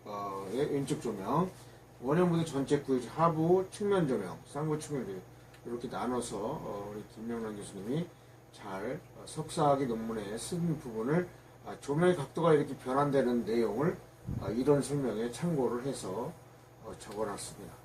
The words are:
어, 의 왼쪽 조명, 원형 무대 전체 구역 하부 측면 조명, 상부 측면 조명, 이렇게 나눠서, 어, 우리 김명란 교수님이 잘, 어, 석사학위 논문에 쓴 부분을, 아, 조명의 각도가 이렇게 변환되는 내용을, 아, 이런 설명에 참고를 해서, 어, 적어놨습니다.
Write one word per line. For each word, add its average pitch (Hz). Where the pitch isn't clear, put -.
어, 98
의 139
왼쪽 143
조명, 120
원형 170
무대 165
전체 139
구역 131
하부 165
측면 196
조명, 101
상부 151
측면 139
조명, 92
이렇게 120
나눠서, 120
어, 101
우리 104
김명란 113
교수님이 101
잘, 135
어, -
석사학위 147
논문에 113
쓴 170
부분을, 127
아, -
조명의 170
각도가 160
이렇게 135
변환되는 127
내용을, 113
아, -
이런 139
설명에 120
참고를 127
해서, 123
어, -
적어놨습니다. 101